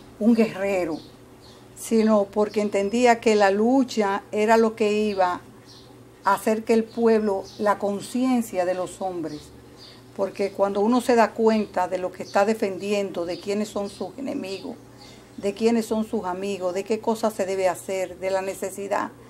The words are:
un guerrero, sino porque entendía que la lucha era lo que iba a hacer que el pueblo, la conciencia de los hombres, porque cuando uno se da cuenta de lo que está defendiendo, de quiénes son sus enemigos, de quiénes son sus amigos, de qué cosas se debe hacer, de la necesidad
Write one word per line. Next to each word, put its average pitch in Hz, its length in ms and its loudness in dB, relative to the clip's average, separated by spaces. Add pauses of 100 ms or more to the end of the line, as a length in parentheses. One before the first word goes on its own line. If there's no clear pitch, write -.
(200)
un 220 140 6
guerrero, 190 640 0 (800)
sino 220 500 2
porque 208 360 -2
entendía 208 580 4
que 220 160 4
la 202 160 6
lucha 220 800 2
era 220 260 4
lo 220 180 2
que 208 160 0
iba 196 500 0 (840)
a 196 100 2
hacer 220 300 0
que 233 100 0
el 226 100 4
pueblo, 220 600 2 (160)
la 208 180 2
conciencia 220 880 -2
de 180 80 0
los 180 260 -6
hombres, 160 420 -6 (760)
porque 196 340 -2
cuando 202 300 0
uno 240 180 4
se 247 140 2
da 220 180 4
cuenta 214 560 0
de 180 120 -4
lo 180 120 -6
que - 120 -14
está 202 200 2
defendiendo, 196 800 -2
de 170 140 -6
quiénes 208 300 -4
son 202 200 -6
sus - 280 -10
enemigos, 196 600 -8 (600)
de 202 160 -4
quiénes 226 320 2
son 220 200 -2
sus 208 200 -4
amigos, 190 480 -4
de 196 100 -4
qué 220 160 -2
cosas 220 340 -2
se 202 120 -4
debe 190 240 0
hacer, 180 480 -6
de 185 140 -4
la 190 100 0
necesidad 190 720 -6 (180)